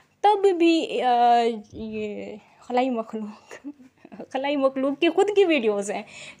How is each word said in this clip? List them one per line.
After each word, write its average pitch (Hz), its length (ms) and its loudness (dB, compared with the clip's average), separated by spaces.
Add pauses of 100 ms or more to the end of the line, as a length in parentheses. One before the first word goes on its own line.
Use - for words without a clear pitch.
(240)
तब 403 200 4 (120)
भी, 330 300 2
अ, 240 240 -2 (680)
ये 208 640 -10 (280)
खलाई 247 220 0
मखलूक, 220 840 -10 (400)
<laughs> - 200 -18
खलाई 277 220 -2
मखलूक 269 440 -2
की 339 80 2
खुद 370 280 2
की 392 100 6
वीडियोज़ 214 460 0
हैं। 196 140 -8 (360)